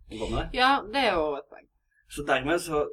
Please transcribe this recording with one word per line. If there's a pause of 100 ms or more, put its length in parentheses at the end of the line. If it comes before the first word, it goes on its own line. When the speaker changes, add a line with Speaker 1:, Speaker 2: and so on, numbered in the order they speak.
(120)
Speaker 1:
å
gå
med (120)
det.
Speaker 2:
Ja,
det
er
jo
et
poeng. (420)
Speaker 1:
Så
dermed
så,